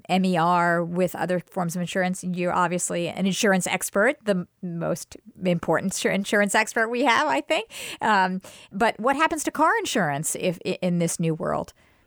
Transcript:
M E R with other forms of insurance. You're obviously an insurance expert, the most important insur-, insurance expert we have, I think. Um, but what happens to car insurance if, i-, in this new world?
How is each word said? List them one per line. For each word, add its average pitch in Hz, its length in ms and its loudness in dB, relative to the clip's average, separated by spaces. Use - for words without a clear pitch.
M 185 160 2
E 185 120 2
R 170 480 2
with 175 320 -2
other 175 240 -2
forms 170 340 -4
of 180 60 -4
insurance. 180 420 -2
You're 180 300 -2
obviously 175 560 0
an 180 180 -2
insurance 190 400 2
expert, - 580 0
the 190 220 0
most 170 540 -6
important 175 500 0
insur-, 208 200 0
insurance 202 400 0
expert 220 360 0
we 240 120 -2
have, 277 240 4
I 277 140 0
think. 339 280 -2
Um, 190 400 2
but 208 300 0
what 262 160 0
happens 320 280 0
to 320 60 -2
car 320 300 2
insurance 160 580 -2
if, 175 260 -2
i-, - 160 -4
in 175 200 0
this 170 180 0
new 165 160 0
world? 151 380 -4